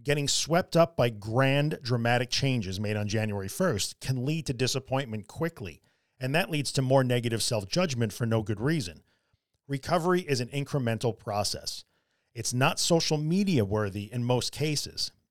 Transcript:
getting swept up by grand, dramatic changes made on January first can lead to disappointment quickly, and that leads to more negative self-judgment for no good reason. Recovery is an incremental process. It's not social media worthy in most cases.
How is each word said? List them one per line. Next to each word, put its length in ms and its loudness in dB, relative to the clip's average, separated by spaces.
getting 260 0
swept 480 0
up 220 4
by 120 4
grand, 720 2
dramatic 480 2
changes 480 0
made 200 -2
on 100 -2
January 400 -2
first 540 -2
can 240 -2
lead 200 -2
to 80 -4
disappointment 760 -2
quickly, 540 -8
and 160 -2
that 160 2
leads 220 -2
to 80 0
more 240 6
negative 360 0
self-judgment 680 0
for 140 -4
no 160 2
good 180 -4
reason. 420 -2
Recovery 640 0
is 140 0
an 80 -6
incremental 680 -2
process. 680 -4
It's 200 -6
not 280 2
social 360 2
media 460 2
worthy 480 -2
in 140 -4
most 260 2
cases. 600 -4